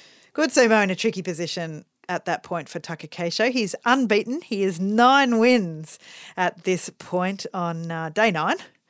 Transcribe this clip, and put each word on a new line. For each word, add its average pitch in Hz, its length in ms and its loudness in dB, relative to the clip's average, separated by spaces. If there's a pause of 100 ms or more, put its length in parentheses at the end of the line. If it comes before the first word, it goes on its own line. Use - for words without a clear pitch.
(340)
good 311 160 0
sumo 220 340 4
in 196 60 0
a 185 60 -2
tricky 226 260 -2
position 160 640 -8 (220)
at 175 180 -6
that 170 160 -2
point 165 280 -8
for 170 100 -10
Takakeisho. 170 720 -4
He's 233 240 -2 (100)
unbeaten. 233 560 2
He 196 220 -4
is 185 160 -2
nine 240 580 4
wins 196 600 0 (360)
at 180 280 -2
this 185 260 -2 (100)
point 180 540 -4
on, 165 380 -6
uh, 160 180 -6
day 214 220 2
nine. 180 300 0
<laughs> - 60 -20 (220)